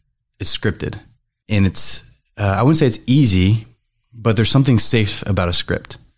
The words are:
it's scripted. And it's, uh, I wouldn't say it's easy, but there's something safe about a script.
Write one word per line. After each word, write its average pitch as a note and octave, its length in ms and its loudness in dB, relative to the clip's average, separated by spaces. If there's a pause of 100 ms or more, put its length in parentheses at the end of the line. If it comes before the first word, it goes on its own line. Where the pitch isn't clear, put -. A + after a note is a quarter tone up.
(400)
it's - 160 -4
scripted. - 440 -6 (500)
And G2+ 160 2
it's, - 440 -4 (280)
uh, G2 200 0
I A2 40 -2
wouldn't D#3 160 2
say D3 80 2
it's B2 220 0
easy, A2 580 2 (480)
but A2+ 220 -2
there's A2 160 0
something C3+ 260 2
safe - 480 -2
about F2+ 240 -2
a F2 40 -4
script. - 440 -6 (200)